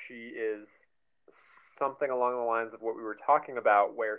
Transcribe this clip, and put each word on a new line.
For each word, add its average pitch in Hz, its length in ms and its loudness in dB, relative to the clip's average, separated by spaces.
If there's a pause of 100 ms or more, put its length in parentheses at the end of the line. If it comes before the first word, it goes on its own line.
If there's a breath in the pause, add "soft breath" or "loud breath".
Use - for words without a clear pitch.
she 120 220 -14
is 107 380 -4 (1080)
something 139 320 -2
along 123 280 0
the 120 60 -2
lines 113 300 -2
of 110 80 -18
what 110 140 -4
we 113 80 -12
were 110 200 -8
talking 143 340 2
about, 104 380 4
where 110 240 -2